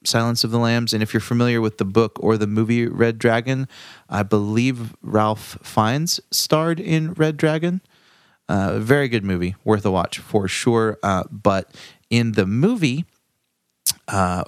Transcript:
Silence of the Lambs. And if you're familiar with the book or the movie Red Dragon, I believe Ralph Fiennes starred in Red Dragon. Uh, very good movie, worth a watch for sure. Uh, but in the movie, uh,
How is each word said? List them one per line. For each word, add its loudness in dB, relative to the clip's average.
Silence 0
of -2
the 2
Lambs. 2
And 0
if -4
you're 2
familiar 0
with -2
the 0
book 2
or 2
the -2
movie 0
Red 0
Dragon, 0
I -2
believe 0
Ralph -2
Fiennes 0
starred 0
in -2
Red 0
Dragon. 0
Uh, 0
very 2
good 0
movie, -2
worth 2
a 2
watch -2
for -2
sure. 0
Uh, 0
but 0
in 2
the 2
movie, 0
uh, 0